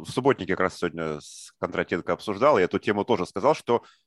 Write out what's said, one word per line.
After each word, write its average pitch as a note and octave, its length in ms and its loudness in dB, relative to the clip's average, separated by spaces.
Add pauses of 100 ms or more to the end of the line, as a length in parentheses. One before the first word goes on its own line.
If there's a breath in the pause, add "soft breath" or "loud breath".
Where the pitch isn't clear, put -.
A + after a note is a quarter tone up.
в - 100 -14
субботнике B2 420 0
как F2 80 0
раз F#2 180 -2
сегодня D#2+ 420 -4
с - 380 -20
Кондратенко F2+ 540 -2
обсуждал, A2 460 2
и F#2 40 6
эту F2+ 160 2
тему G2+ 260 0
тоже F2+ 220 0
сказал, A#2+ 280 2
что A#2+ 280 0 (240 soft breath)